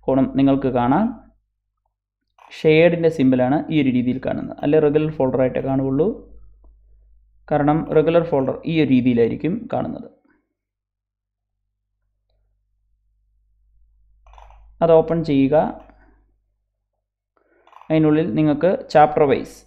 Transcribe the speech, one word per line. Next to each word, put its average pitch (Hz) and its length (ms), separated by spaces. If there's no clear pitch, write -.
ഫോണം 135 220
നിങ്ങൾക്ക് 135 380
കാണാം. 135 300
ഷെയർഡിൻ്റെ 165 580
സിമ്പലാണ് 131 420
ഈ 156 100
ഒരു 131 140
രീതിയിൽ 123 300
കാണുന്നത്, - 380
അല്ലെ 147 220
റെഗുലർ 151 300
ഫോൾഡറായിട്ടേ 127 520
കാണുകയുള്ളൂ. 135 400
കാരണം 147 300
റെഗുലർ 165 320
ഫോൾഡർ 135 260
ഈ - 100
ഒരു 135 120
രീതിയിലായിരിക്കും 123 600
കാണുന്നത്. - 360
അത് 165 160
ഓപ്പൺ 165 180
ചെയ്യുക. 135 260
അതിനുള്ളിൽ 156 400
നിങ്ങൾക്ക് 156 320
ചാപ്റ്റർ 151 380
വൈസ് - 240